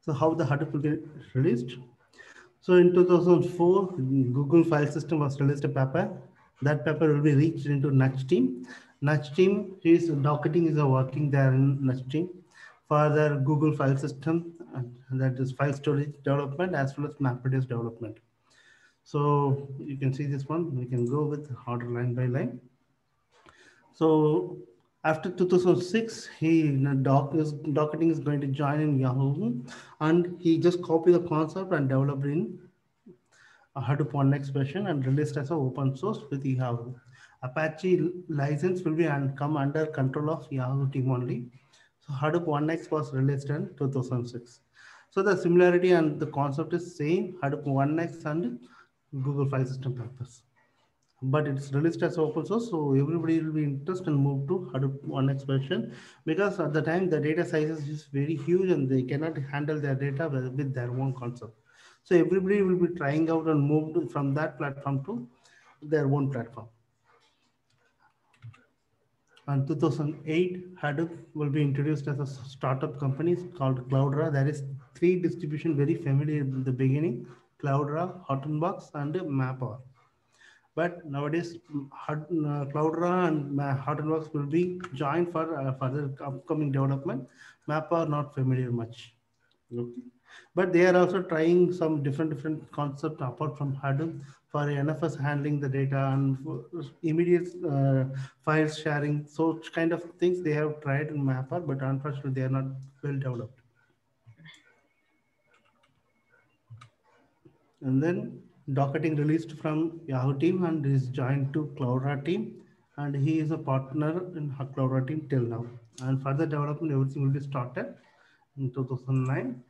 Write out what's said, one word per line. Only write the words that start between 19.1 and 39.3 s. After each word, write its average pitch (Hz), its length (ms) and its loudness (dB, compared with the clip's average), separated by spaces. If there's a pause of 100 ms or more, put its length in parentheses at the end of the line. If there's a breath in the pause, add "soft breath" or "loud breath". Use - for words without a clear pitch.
you 135 160 -8
can 135 180 0
see 147 120 -4
this 139 200 -4
one. 165 300 -2
We 123 100 -4
can 123 200 0
go 143 200 0
with 143 260 -6 (140)
order 120 240 -4
line 120 240 -2
by 127 120 0
line. 139 340 -2 (1300 soft breath)
So 156 680 4 (460)
after 127 260 0
two 180 180 2
thousand 175 320 6
six, - 480 -4 (100)
he, 160 320 4 (320)
Doc 139 340 4
is, 151 160 0
docketing 151 580 0
is 156 80 0
going 143 220 -2
to 139 80 -4
join 143 320 0
in 151 180 2
Yahoo, 139 640 0 (380 loud breath)
and 175 400 2
he 165 180 4
just 175 240 2
copied 165 320 4
the 175 140 4
concept 160 440 -2
and 143 160 2
developed 135 360 2
in 180 340 -2 (1160 soft breath)
a 143 40 -6
Hadoop 143 320 0
one 139 220 4
X 143 140 -6
version 147 400 -2
and 139 180 -2
released 147 300 0
as 139 160 -4
an 165 60 0
open 135 380 -2
source 202 220 -4 (120)
with 139 140 -6
Yahoo. 123 500 -4 (480 loud breath)
Apache 160 680 0 (180)
license 151 540 0
will 156 120 0
be 165 120 2
un-, 139 300 -2